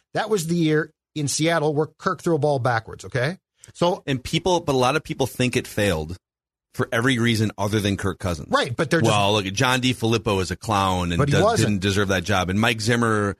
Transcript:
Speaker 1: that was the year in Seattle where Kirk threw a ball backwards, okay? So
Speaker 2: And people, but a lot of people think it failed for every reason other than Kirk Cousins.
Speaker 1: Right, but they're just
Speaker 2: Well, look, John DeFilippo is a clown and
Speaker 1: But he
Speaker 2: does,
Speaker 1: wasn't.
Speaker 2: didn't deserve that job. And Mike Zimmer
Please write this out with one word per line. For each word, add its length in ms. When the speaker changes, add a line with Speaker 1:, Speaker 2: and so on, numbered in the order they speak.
Speaker 1:
that 140
was 180
the 80
year 380
in 140
Seattle 460
where 120
Kirk 240
threw 120
a 40
ball 200
backwards, 480
okay? 320
So 340
Speaker 2:
And 160
people, 380
but 140
a 40
lot 180
of 80
people 220
think 300
it 100
failed 500
for 180
every 260
reason 380
other 240
than 160
Kirk 220
Cousins. 320
Speaker 1:
Right, 260
but 140
they're 100
just 100
Speaker 2:
Well, 240
look, 120
John 340
DeFilippo 600
is 100
a 60
clown 560
and 60
Speaker 1:
But 100
he 40
Speaker 2:
does, 100
Speaker 1:
wasn't. 280
Speaker 2:
didn't 120
deserve 260
that 160
job. 260
And 100
Mike 200
Zimmer 600